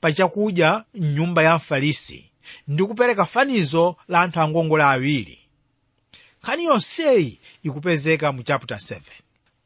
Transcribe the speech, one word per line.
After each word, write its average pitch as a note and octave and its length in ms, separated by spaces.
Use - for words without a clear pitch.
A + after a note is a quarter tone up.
pa E3 120
chakudya F#3 720
m'nyumba E3 480
ya E3 140
Mfarisi, C#3+ 720
ndi D3+ 160
kupereka A3 420
fanizo F3+ 720
la F3 120
anthu F3 200
angongola D#3 500
awiri. C3 480
Nkhani D4+ 220
yonseyi B3 760
ikupezeka D3+ 680
mu B2 100
chapter B2+ 380
seven. - 340